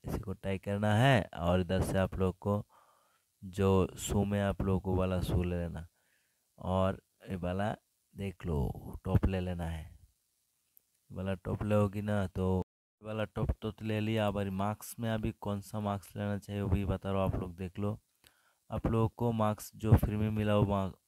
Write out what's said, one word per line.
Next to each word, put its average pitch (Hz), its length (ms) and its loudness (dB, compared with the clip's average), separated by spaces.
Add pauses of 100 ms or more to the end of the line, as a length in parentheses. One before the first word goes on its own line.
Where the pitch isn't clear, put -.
इसी - 140 -6
को 98 140 -6
टाई 95 260 -4
करना 104 360 0
है। 120 400 6
और 90 260 2
इधर 92 200 0
से - 180 0
आप 92 160 2
लोग 92 240 0
को 104 280 -2 (800)
जो 95 440 4 (100)
शू - 260 0
में 101 160 0
आप 98 220 0
लोगों 95 180 2
को 92 160 0
वाला 92 240 0
शू 90 220 0
ले 87 140 -2
लेना 82 320 -6 (720)
और 95 440 0 (280)
ये 98 60 -4
वाला 92 400 -2 (400)
देख 98 300 -8
लो, 82 260 0 (320)
टॉप 92 200 4
ले 95 160 0
लेना 90 260 -4
है। 82 180 -6 (1300)
ये 95 60 -14
वाला 95 180 -4
टॉप 98 280 -6
लोगी 104 400 2
ना 104 240 0
तो 92 380 0 (380)
ये 107 40 -14
वाला 107 180 -4
टॉप 110 260 -2
तो - 220 -4 (100)
ले 110 180 -2
लिया। 107 260 2
अब 101 120 0
मार्क्स 98 600 -4
में 117 120 -2
अभी 110 220 -2
कौन 101 280 -6
सा 107 200 -8
मार्क्स 101 360 -4
लेना 104 220 -2
चाहिए 101 240 -6
वो 101 60 -2
भी 101 160 2
बता 95 280 -2
रहा 95 120 2
हूँ, 92 100 0
आप - 60 -4
लोग 90 160 -8
देख 92 220 -10
लो। 104 220 -4 (720)
आप 110 160 -4
लोगों 113 220 4
को 120 240 -2
मार्क्स 107 440 0
जो 107 200 6
फ्री 104 200 2
में 107 140 0
मिला 107 260 2
वो 104 100 4
मा-, 98 260 0 (160)